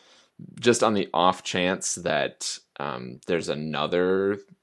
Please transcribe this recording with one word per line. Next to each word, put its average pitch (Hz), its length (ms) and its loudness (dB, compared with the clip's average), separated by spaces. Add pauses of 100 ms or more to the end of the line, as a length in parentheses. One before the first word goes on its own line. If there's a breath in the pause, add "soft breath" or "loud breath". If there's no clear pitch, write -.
(600 soft breath)
just 117 240 4
on 110 100 4
the 98 200 -2
off 90 300 4
chance 90 520 -2
that, 76 640 -4 (200)
um, 64 480 -8
there's 82 220 0
another 87 920 0 (240)